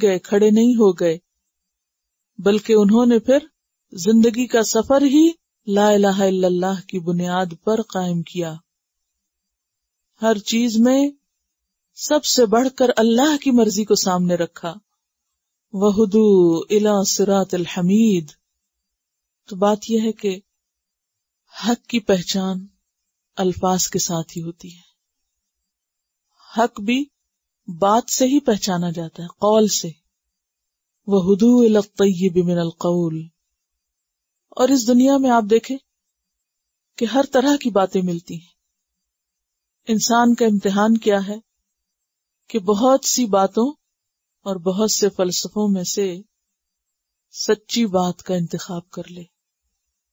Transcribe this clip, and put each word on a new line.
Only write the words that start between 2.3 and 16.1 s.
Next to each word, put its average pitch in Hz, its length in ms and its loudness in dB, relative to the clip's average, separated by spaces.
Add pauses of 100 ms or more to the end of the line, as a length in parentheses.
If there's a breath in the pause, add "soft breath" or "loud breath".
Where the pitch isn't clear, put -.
بلکہ 208 340 0
انہوں 214 340 4
نے 240 120 4
پھر 254 200 2 (540)
زندگی 226 540 2
کا 226 160 0
سفر 247 400 0
ہی 302 280 4 (360)
لا 208 220 2
الہ 202 340 2
الا 190 240 0
اللہ 180 400 -2
کی 190 120 -8
بنیاد 180 480 -4 (180)
پر 220 180 -2
قائم 180 400 -6
کیا۔ 165 320 -8 (1700)
ہر 220 160 0
چیز 226 380 -2
میں 262 320 2 (840)
سب - 300 -4
سے 247 220 2
بڑھ 233 300 2
کر 254 100 0 (100)
اللہ 240 460 2
کی 269 80 -2
مرضی 214 340 2
کو 208 100 2
سامنے 180 400 0
رکھا۔ 170 400 -6 (1000)
وَهُدُوا 196 920 2 (100)